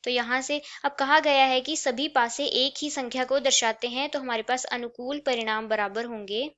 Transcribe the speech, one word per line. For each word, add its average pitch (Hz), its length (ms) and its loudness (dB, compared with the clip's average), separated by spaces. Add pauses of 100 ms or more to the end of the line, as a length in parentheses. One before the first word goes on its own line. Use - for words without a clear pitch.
तो 240 80 -2
यहाँ 247 300 0
से 294 200 -2 (240)
अब 285 140 0
कहा 285 200 6
गया 285 260 6
है 262 160 4
कि 277 160 -4
सभी 269 300 -2
पासे 269 380 0
एक 269 360 0
ही 302 80 -4
संख्या 254 360 -4
को 262 140 2
दर्शाते 240 480 2
हैं, 262 220 -4
तो 294 100 -4
हमारे 240 240 -2
पास 247 280 -2
अनुकूल 247 540 -6
परिणाम 226 420 0
बराबर 214 380 -2
होंगे 220 520 -6